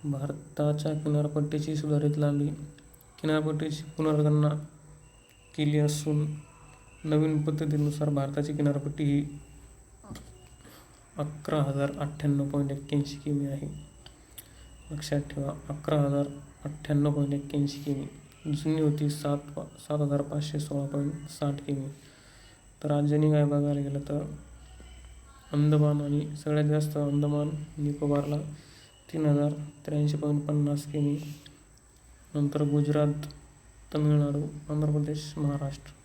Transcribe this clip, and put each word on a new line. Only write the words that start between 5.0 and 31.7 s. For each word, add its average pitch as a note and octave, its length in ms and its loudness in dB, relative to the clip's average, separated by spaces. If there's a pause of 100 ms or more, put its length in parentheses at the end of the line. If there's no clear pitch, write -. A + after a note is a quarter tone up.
केली D3+ 220 4
असून D3 480 2 (800)
नवीन D#3 380 4
पद्धतीनुसार D3+ 680 0
भारताची C#3+ 440 0
किनारपट्टी D3 520 0
ही C#3+ 200 2 (1900)
अकरा D3 460 -2
हजार C#3 360 0
अठ्ठ्याण्णव C#3+ 500 0
पॉइंट C#3+ 240 0
एक्क्याऐंशी C#3+ 440 -2
किमी C#3+ 300 -2
आहे. C#3+ 200 -6 (1200)
लक्षात D3 300 -2
ठेवा, C#3 320 -6 (160)
अकरा D3 320 0
हजार C#3+ 260 4 (380)
अठ्ठ्याण्णव D3 480 0
पॉइंट C#3+ 220 0
एक्क्याऐंशी C#3+ 480 -2
किमी. C#3 240 -4 (480)
जुनी D#3 260 0
होती D3 300 2
सात, C#3+ 280 -2 (200)
सात - 420 -6
हजार C#3+ 220 2
पाचशे D3 360 -4
सोळा C#3+ 280 -4
पॉइंट C#3+ 260 -2 (180)
साठ C#3 360 -2
किमी. C#3 220 -4 (920)
तर D3+ 60 -4
राजधानी D3 420 4
काय D3 140 6
बघायला C#3+ 360 2
गेलं C#3 200 -4
तर D3 220 -4 (1300)
अंदमान, D3 480 6
आणि D3 360 -2
सगळ्यात D3+ 320 2
जास्त D3+ 280 0
अंदमान D3 540 2 (280)
निकोबारला D3 600 0 (720)
तीन D#3 140 0
हजार D3 260 4 (340)
त्र्याऐंशी D3 300 0
पॉइंट D3 260 0
पन्नास D3 500 0
किमी. C#3+ 260 0 (1160)